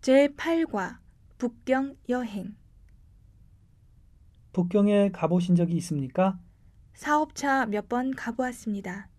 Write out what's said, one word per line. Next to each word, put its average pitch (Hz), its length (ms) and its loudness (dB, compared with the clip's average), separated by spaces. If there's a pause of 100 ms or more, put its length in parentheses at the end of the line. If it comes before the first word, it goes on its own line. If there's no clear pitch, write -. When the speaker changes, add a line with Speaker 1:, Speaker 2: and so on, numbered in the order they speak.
Speaker 1:
제팔 285 640 4
과 202 340 -6 (380)
북경 262 580 -2 (140)
여행. 208 440 -6 (2000)
Speaker 2:
북경에 202 580 2
가보신 175 460 2
적이 170 200 2
있습니까? 160 640 -2 (540)
Speaker 1:
사업차 294 720 -2
몇 208 240 -4
번 254 260 -2
가보았습니다. 214 920 -8 (100)